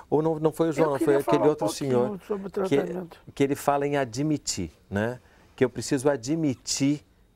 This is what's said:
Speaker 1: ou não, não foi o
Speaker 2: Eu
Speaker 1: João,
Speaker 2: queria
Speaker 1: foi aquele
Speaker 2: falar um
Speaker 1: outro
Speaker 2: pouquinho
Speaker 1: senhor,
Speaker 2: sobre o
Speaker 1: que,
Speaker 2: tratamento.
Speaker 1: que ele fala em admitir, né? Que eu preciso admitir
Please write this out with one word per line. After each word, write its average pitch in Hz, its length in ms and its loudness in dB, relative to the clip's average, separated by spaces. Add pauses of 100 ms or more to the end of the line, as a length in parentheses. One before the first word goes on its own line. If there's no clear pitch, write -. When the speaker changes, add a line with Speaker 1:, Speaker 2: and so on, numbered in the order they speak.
Speaker 1:
ou 147 140 2
não, 160 160 0
não 156 140 0
foi 165 160 0
o - 20 0
Speaker 2:
Eu 156 40 0
Speaker 1:
João, 151 260 2
Speaker 2:
queria - 60 0
Speaker 1:
foi 143 100 4
aquele 143 80 2 (140)
Speaker 2:
falar - 100 4
um - 20 6
Speaker 1:
outro - 160 0
Speaker 2:
pouquinho - 240 -4
Speaker 1:
senhor, 202 380 0
Speaker 2:
sobre 202 200 -6
o 175 40 -12
Speaker 1:
que, 190 260 0
Speaker 2:
tratamento. 180 420 -4 (140)
Speaker 1:
que 143 100 2
ele 139 120 2
fala 143 320 0
em 143 100 0
admitir, 131 720 -2 (180)
né? 110 320 -2 (360)
Que 131 100 4
eu 120 60 4
preciso 131 360 -2
admitir 143 960 -2 (320)